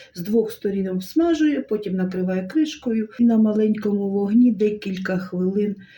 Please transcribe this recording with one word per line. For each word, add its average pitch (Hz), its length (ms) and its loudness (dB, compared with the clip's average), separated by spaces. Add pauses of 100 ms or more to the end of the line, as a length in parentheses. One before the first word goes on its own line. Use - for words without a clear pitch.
(140)
З 175 60 -10
двох 214 320 0
сторін 196 360 -4
обсмажую, 302 800 0
потім 202 280 -4
накриваю 185 520 -2
кришкою 247 600 -2 (100)
і 240 60 4
на 226 140 6
маленькому 208 720 2
вогні 208 420 4
декілька 196 680 -2
хвилин, 190 580 -2 (220)